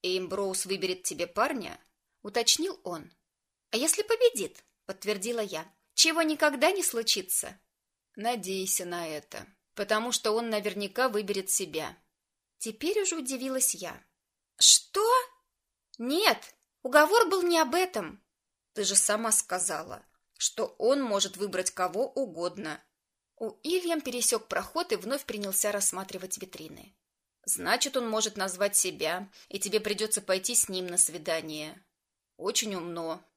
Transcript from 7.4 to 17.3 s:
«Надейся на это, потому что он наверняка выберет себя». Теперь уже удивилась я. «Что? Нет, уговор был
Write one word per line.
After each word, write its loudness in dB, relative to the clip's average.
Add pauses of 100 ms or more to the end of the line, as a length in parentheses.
«Надейся -4
на -6
это, -10 (280)
потому 0
что 0
он -2
наверняка -2
выберет -2
себя». -4 (640)
Теперь -2
уже -2
удивилась -2
я. -10 (580)
«Что? 6 (920)
Нет, 0 (260)
уговор 6
был 2